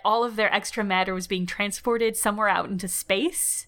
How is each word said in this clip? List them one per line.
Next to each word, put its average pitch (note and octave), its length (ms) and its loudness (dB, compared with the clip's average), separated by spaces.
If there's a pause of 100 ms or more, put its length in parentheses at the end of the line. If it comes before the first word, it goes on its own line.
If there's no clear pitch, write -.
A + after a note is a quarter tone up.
all A3 200 4
of A#3 120 -4
their G#3+ 180 2
extra G#3 300 -2
matter F#3 300 2
was F#3 120 -4
being F#3 200 -2
transported A3 680 0
somewhere G#3 320 2
out F3+ 200 2
into F#3+ 180 -4
space, - 800 -2